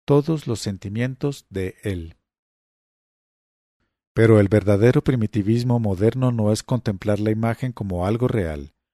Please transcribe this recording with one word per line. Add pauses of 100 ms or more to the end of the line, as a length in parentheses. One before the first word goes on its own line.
todos
los
sentimientos
de
él. (2000)
Pero
el
verdadero
primitivismo
moderno
no
es
contemplar
la
imagen
como
algo
real. (200)